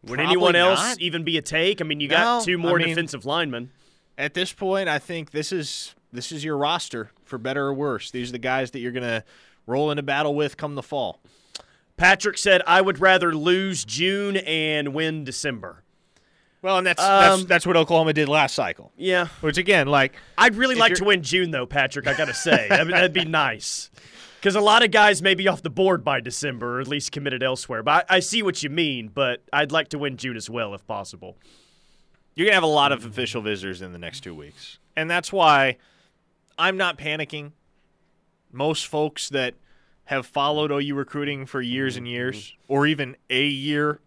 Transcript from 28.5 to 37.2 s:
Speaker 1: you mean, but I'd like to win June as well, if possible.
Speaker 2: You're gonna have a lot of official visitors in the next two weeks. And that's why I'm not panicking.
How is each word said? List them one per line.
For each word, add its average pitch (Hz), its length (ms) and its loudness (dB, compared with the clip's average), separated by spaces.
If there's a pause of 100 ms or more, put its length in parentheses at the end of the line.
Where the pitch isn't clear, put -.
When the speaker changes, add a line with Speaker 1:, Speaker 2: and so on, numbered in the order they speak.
Speaker 1:
you 147 80 -6
mean, 143 380 -4
but 123 340 -4 (100)
I'd 143 180 0
like 160 180 -2
to 147 100 -8
win 135 180 -6
June 127 180 -10
as 107 140 -12
well, 110 240 -6
if 101 140 -16
possible. 98 500 -12 (960)
Speaker 2:
You're 165 100 0
gonna 208 100 4
have 180 80 4
a 160 40 2
lot 143 240 4
of 120 140 -4
official 117 380 -6
visitors 95 400 -6
in 92 100 -14
the 87 60 -16
next 85 220 -14
two 90 120 -14
weeks. - 460 -20 (160)
And 160 140 -4
that's 170 220 -4
why 147 460 6 (800)
I'm 190 200 0
not 175 200 -2
panicking. 147 540 -8 (1000)